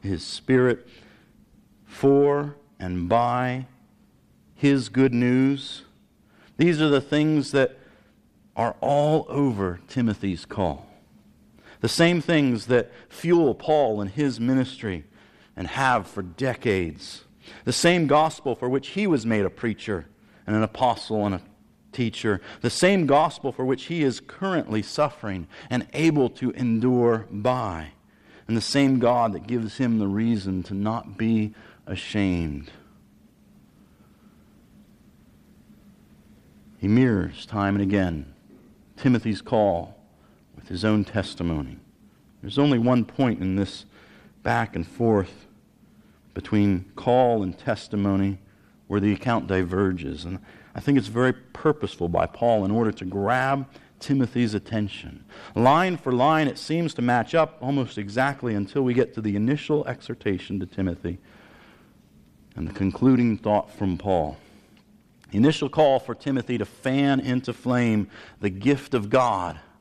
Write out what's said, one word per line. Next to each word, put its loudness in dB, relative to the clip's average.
His -4
Spirit, 0
for 2
and -4
by 0
His 2
good 2
news. 0
These 2
are 4
the 4
things 0
that 2
are 0
all 2
over 0
Timothy's -2
call. -4
The -2
same 2
things 0
that 2
fuel 2
Paul 0
in -4
his -2
ministry -2
and -8
have 0
for -10
decades. -4
The -2
same 2
gospel 2
for -4
which -2
he -2
was 0
made 0
a 0
preacher -6
and 0
an 2
apostle -2
and -2
a -8
teacher. -2
The 0
same 2
gospel 0
for -6
which -2
he -4
is -2
currently -4
suffering -4
and -4
able 2
to -4
endure 2
by. -4
And -2
the 0
same 2
God 2
that -10
gives -4
him 2
the 0
reason 0
to -10
not -4
be 0
ashamed. -4
He -4
mirrors 2
time -2
and 0
again 0
Timothy's 2
call 0
with -20
his -6
own 4
testimony. -4
There's -4
only 4
one 4
point 0
in -2
this -4
back -2
and -6
forth 0
between 0
call 2
and -6
testimony -2
where 0
the 2
account -2
diverges. -2
And -8
I -8
think 2
it's 0
very 0
purposeful -4
by 0
Paul 0
in -2
order 0
to -12
grab -2
Timothy's 0
attention. -6
Line 4
for -4
line, 2
it -4
seems -4
to -6
match 0
up 0
almost -4
exactly -2
until -2
we 2
get 2
to -6
the -2
initial 0
exhortation -6
to -6
Timothy -4
and -6
the -10
concluding 2
thought 0
from -4
Paul. -2
The -2
initial 2
call 4
for -8
Timothy -4
to -2
fan 0
into -4
flame 0
the -2
gift -2
of -2
God 0